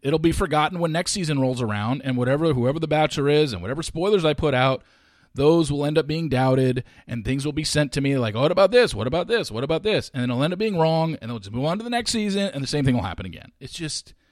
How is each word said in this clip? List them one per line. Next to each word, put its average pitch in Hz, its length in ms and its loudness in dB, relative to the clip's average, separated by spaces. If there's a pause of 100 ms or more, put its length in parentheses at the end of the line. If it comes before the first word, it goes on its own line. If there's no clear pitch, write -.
it'll 156 160 0
be 160 140 2
forgotten 156 480 0
when 165 120 0
next - 200 -2
season 156 280 -2
rolls 127 220 0
around, 110 420 -2
and 131 120 -2
whatever, 143 360 2
whoever 127 260 0
the 160 100 -4
Bachelor 151 400 0
is, 147 240 2
and 90 100 -8
whatever 135 200 -6
spoilers 190 420 0
I 151 100 4
put 143 200 0
out, 131 280 2 (520)
those 151 360 4
will 143 140 -2
end 151 140 0
up 147 80 2
being 156 220 -2
doubted, 131 560 2 (220)
and 117 180 -6
things 135 200 -2
will 151 80 -4
be 151 120 -4
sent 147 280 0
to 151 80 -2
me 139 180 2
like, 113 160 0
"Oh, 113 80 -2
what 143 100 4
about 277 180 6
this? 240 240 4
What 110 120 -4
about - 220 -2
this? 226 220 -2
What 110 120 -6
about 160 200 -2
this?" 196 300 -2
And 127 100 -4
then 123 80 -2
it'll 123 120 0
end 165 100 0
up 180 60 -4
being 214 200 -2
wrong, 160 420 2
and 113 100 -10
they'll 120 80 -8
just 101 160 -12
move 127 100 -2
on 170 140 -2
to 220 60 -10
the 240 60 -8
next 240 200 -4
season, 196 420 -2
and 139 100 -6
the 131 40 -6
same 147 180 -2
thing 131 100 4
will 123 80 0
happen 98 220 -8
again. - 360 -16
It's - 120 -16
just, - 420 -10 (180)